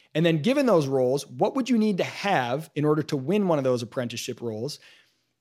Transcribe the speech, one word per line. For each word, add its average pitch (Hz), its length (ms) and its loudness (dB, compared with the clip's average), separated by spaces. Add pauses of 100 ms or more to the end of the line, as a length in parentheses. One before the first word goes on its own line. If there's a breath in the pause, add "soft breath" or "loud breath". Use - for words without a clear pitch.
(140 soft breath)
And 156 100 2
then 165 160 2
given 269 240 2
those 175 220 4
roles, 135 400 0
what 123 280 -2
would 262 140 -2
you 247 80 2
need 214 220 2
to 131 60 0
have 143 720 -2
in 147 120 0
order 151 160 2
to 151 140 -4
win 185 300 0
one 165 120 2
of 139 60 -2
those 123 180 2
apprenticeship 120 580 -6
roles? 117 380 -8 (640 soft breath)